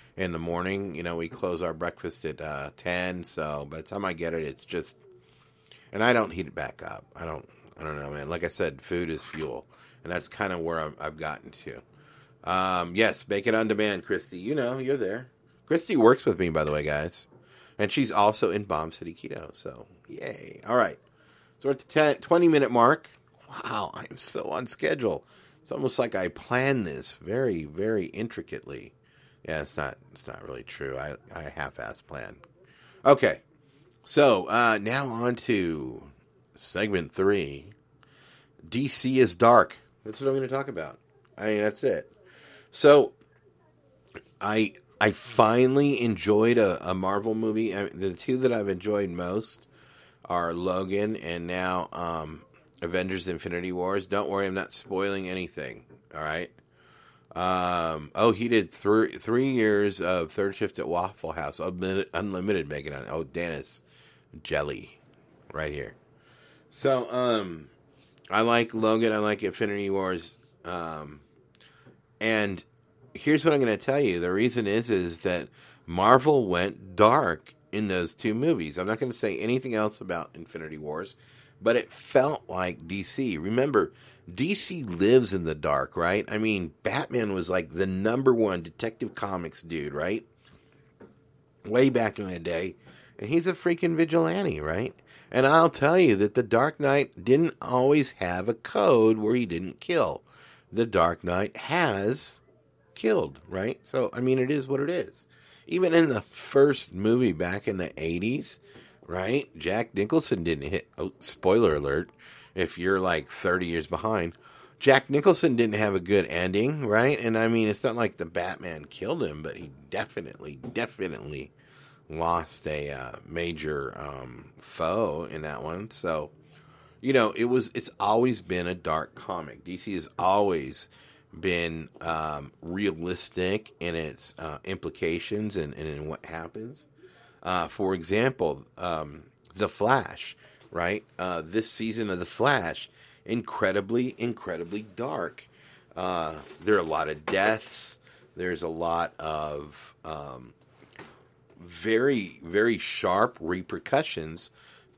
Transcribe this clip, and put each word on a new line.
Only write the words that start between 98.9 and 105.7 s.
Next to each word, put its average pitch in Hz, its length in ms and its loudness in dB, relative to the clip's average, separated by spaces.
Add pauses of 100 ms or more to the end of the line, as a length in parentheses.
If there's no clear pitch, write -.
where 107 180 2
he 123 100 0
didn't 87 340 -6
kill, 127 440 -2 (500)
the 113 120 2
Dark 87 380 2
Knight 92 320 -2
has 131 880 0 (540)
killed, 190 520 -2
right? 185 360 -4
So, 127 300 -2
I 120 60 -6
mean, 131 200 2
it 127 120 0
is 139 160 -2
what 135 120 -2
it 143 100 -2
is. - 380 -8 (400)
Even 175 260 2